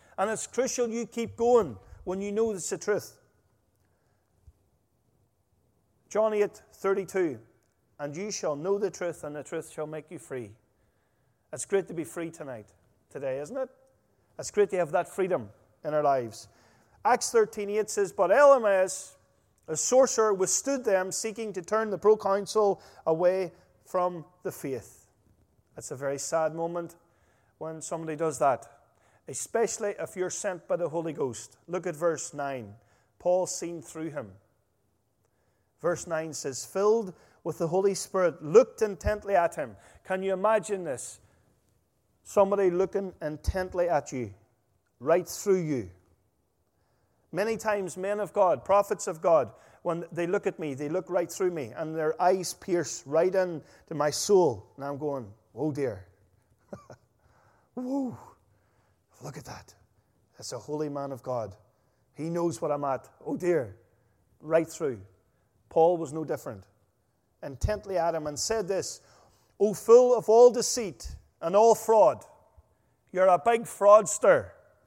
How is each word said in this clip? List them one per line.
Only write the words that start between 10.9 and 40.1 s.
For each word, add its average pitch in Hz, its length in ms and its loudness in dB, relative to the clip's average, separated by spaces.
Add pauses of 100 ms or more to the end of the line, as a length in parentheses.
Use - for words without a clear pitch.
It's 147 120 -10
great 196 240 0
to - 40 -12
be 165 120 -6
free 170 260 -10
tonight, 127 420 -14 (380)
today, 135 260 -6
isn't 151 180 -8
it? 262 140 -4 (720)
It's 151 100 -10
great 202 220 2
to 190 60 -2
have 165 160 0
that 175 160 0
freedom 160 420 -2 (320)
in 151 100 -6
our 151 80 2
lives. 135 460 -2 (580)
Acts 233 260 2
thirteen 214 380 2
eight 208 220 -2
says, 196 200 -2
"But 180 200 2
Elymas, 220 840 4 (520)
a 156 100 -6
sorcerer, 233 560 4
withstood 247 520 -2
them, 190 260 2
seeking 220 420 -6
to 180 80 -8
turn 214 300 -2
the 180 80 -4
proconsul 202 800 2 (240)
away 175 480 2 (320)
from 180 400 -4 (160)
the 185 100 -6
faith." - 460 -8 (800)
It's - 120 -14
a 147 60 -10
very 139 240 -4
sad 160 340 0
moment 170 440 -6 (600)
when 160 240 -12
somebody 160 360 -8
does 156 220 -2
that, 135 280 2 (640)
especially 214 680 -4
if 165 200 -10
you're 180 120 -2
sent 180 380 -8
by 185 80 -2
the 170 140 -2
Holy 160 240 -4
Ghost. 139 520 -6
Look 175 220 -6
at 170 80 -6
verse 160 380 -2
nine. 135 420 -8 (440)
Paul 180 280 0
seen 170 340 -8
through 160 280 -10
him. 113 280 -10 (1400)
Verse 165 260 -4
nine 160 280 -6
says, 131 320 -10
"Filled 208 480 0 (300)
with 165 140 -6
the 170 120 -2
Holy 190 260 0
Spirit, 180 480 -2
looked 202 380 4
intently 208 520 -4
at 170 220 2
him." 120 220 -8 (260)
Can 190 200 -4